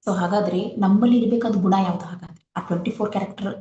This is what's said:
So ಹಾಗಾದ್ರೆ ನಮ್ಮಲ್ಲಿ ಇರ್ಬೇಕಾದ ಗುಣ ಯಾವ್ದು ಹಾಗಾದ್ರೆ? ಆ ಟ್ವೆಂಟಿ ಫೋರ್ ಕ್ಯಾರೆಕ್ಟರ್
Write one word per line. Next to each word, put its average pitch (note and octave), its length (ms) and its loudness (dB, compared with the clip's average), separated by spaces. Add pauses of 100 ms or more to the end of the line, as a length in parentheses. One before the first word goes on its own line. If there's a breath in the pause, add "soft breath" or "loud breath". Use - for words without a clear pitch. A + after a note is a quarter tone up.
So F#3+ 120 0
ಹಾಗಾದ್ರೆ F#3 640 -2
ನಮ್ಮಲ್ಲಿ A3+ 360 6
ಇರ್ಬೇಕಾದ A3+ 440 0
ಗುಣ F#3 100 4 (120)
ಯಾವ್ದು F3 240 -4
ಹಾಗಾದ್ರೆ? - 320 -16 (140)
ಆ F3+ 120 -6
ಟ್ವೆಂಟಿ F3+ 220 -2
ಫೋರ್ G#3+ 240 -4
ಕ್ಯಾರೆಕ್ಟರ್ G3 460 -6